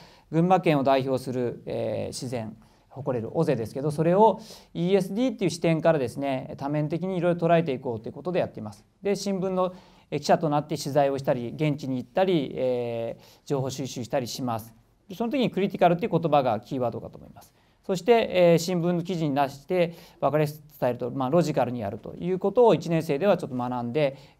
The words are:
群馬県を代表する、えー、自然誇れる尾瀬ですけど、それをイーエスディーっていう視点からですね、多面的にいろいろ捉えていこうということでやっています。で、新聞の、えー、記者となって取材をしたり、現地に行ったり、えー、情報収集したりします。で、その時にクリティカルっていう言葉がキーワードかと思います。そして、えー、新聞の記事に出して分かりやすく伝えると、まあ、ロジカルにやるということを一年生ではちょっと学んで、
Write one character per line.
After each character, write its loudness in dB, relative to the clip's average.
群 2
馬 4
県 4
を 0
代 2
表 -2
す -6
る、 -4
え -4
ー、 -6
自 -10
然 -8
誇 -4
れ -2
る -8
尾 2
瀬 2
で -4
す -14
け -6
ど、 -2
そ -2
れ 4
を 4
イ -2
ー 6
エ 2
ス -6
デ 0
ィ -2
ー -4
っ -12
て -2
い 2
う -2
視 -8
点 2
か 4
ら 2
で -2
す -12
ね、 -4
多 -6
面 -2
的 -4
に -4
い -2
ろ 4
い 0
ろ -4
捉 4
え 6
て -2
い -4
こ -4
う -6
と -10
い -8
う -12
こ -14
と -4
で 0
や 0
っ -18
て -16
い -10
ま -10
す。 -20
で、 0
新 -4
聞 -2
の、 0
え -4
ー、 -8
記 -8
者 6
と -2
な 2
っ -4
て -4
取 -6
材 4
を -2
し -8
た 0
り、 -4
現 0
地 -10
に -2
行 -6
っ -20
た 0
り、 2
え -2
ー、 -20
情 -2
報 -4
収 -6
集 -8
し -10
た -2
り -4
し -8
ま -2
す。 -16
で、 -14
そ -4
の -4
時 0
に 2
ク -2
リ 2
テ -8
ィ -8
カ 8
ル 4
っ 0
て -2
い -4
う -14
言 0
葉 4
が 0
キ -10
ー -4
ワ -2
ー -4
ド -10
か -14
と -18
思 -20
い -20
ま -20
す。 -20
そ -4
し -4
て、 4
え 8
ー、 8
新 -2
聞 2
の 0
記 -4
事 -2
に -2
出 2
し -16
て 0
分 2
か 2
り 4
や 2
す -12
く -20
伝 0
え 0
る -10
と、 -6
ま -2
あ、 -4
ロ 4
ジ 0
カ 2
ル -2
に -6
や -6
る -8
と -14
い -6
う -2
こ -2
と 6
を 8
一 0
年 2
生 -2
で 0
は 4
ち -10
ょ -6
っ -14
と -8
学 -4
ん -6
で、 0